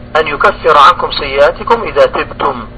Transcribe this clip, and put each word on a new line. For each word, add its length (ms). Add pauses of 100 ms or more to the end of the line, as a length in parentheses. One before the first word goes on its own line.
(200)
أن 80
يكفر 580
عنكم 260
سيئاتكم 680
إذا 220
تبتم، 600 (120)